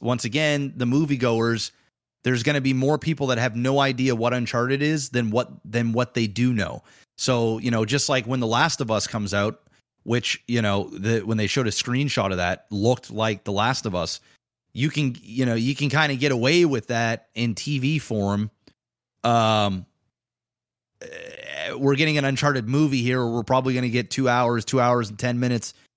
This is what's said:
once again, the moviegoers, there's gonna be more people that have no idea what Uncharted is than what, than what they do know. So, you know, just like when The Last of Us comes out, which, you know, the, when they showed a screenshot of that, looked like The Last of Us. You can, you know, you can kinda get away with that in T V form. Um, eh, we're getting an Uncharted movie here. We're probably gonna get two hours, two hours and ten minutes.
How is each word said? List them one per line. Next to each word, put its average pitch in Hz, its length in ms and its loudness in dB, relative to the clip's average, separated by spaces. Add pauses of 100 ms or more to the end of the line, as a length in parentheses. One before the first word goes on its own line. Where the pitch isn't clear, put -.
once 120 240 -2
again, 143 500 -2
the 123 100 -2
moviegoers, 120 840 0 (520)
there's 123 200 0
gonna 147 160 2
be 135 140 2
more 135 240 2
people 143 300 -2
that 127 100 0
have 117 180 -2
no 131 240 2
idea 131 340 2
what 117 200 0
Uncharted 123 480 0
is 147 280 0
than 120 220 0
what, 120 180 0 (140)
than 117 300 -2
what 123 220 -2
they 120 120 2
do 120 260 0
know. 85 300 -4 (340)
So, 117 420 0
you 120 120 -2
know, 113 140 2
just 131 240 0
like 131 160 0
when 127 160 -2
The 113 60 0
Last 135 340 2
of 113 100 -2
Us 104 160 0
comes 104 260 -4
out, 101 280 0 (440)
which, - 440 -2
you 120 120 0
know, 101 280 0
the, 110 320 -2
when 110 160 -2
they 107 100 0
showed 127 180 0
a 110 60 0
screenshot 123 600 0
of 92 60 -2
that, 90 320 -2
looked 107 400 0
like 110 360 -2
The 104 80 -2
Last 113 320 0
of 98 100 -2
Us. 82 240 -4 (540)
You 135 160 -2
can, 139 320 -2
you 117 240 -4
know, 117 100 2
you 123 200 0
can 143 140 -2
kinda 147 280 2
get 135 160 2
away 143 320 4
with 135 220 0
that 117 480 -2
in 117 200 -2
T 147 240 -4
V 143 200 0
form. 104 520 -2 (720)
Um, 110 640 2 (1160)
eh, 80 760 -12
we're 139 180 2
getting 156 220 2
an 139 80 0
Uncharted 135 420 0
movie 139 340 2
here. 127 240 0
We're 117 180 -2
probably 127 320 2
gonna 127 140 0
get 117 200 -2
two 131 180 0
hours, 120 380 2
two 131 160 2
hours 120 280 2
and 107 80 -12
ten 123 220 -2
minutes. 123 340 -2 (240)